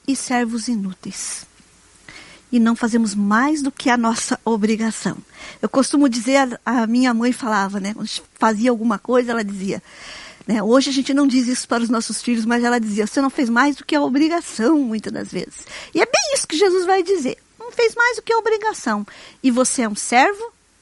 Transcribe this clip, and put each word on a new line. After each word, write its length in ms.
e 100
servos 520
inúteis. 800
E 80
não 160
fazemos 400
mais 460
do 100
que 180
a 60
nossa 480
obrigação. 720
Eu 80
costumo 400
dizer, 560
a, 180
a 40
minha 260
mãe 180
falava, 480
né, 140
quando 120
a 20
gente 160
fazia 340
alguma 280
coisa, 320
ela 120
dizia, 380
né, 160
hoje 280
a 40
gente 200
não 140
diz 200
isso 200
para 160
os 60
nossos 320
filhos, 220
mas 200
ela 160
dizia, 280
"Você 140
não 80
fez 200
mais 260
do 100
que 100
a 60
obrigação", 800
muitas 340
das 180
vezes. 340
E 80
é 40
bem 280
isso 140
que 100
Jesus 280
vai 180
dizer. 340
Não 120
fez 220
mais 220
do 80
que 100
a 40
obrigação. 680
E 80
você 320
é 60
um 60
servo 560